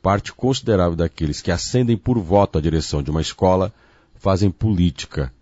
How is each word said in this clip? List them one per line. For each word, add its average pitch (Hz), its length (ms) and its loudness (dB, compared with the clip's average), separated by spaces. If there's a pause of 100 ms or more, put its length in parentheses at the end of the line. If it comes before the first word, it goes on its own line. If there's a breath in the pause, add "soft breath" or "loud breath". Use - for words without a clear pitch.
parte 98 320 -2
considerável 104 600 0
daqueles 80 460 -4
que 92 100 -4
ascendem 117 440 0
por 120 220 0
voto 95 400 2
à 76 40 2
direção 78 420 0
de 71 80 -4
uma 80 100 0
escola 92 500 0 (440 soft breath)
fazem 98 340 0
política 87 840 -2 (100)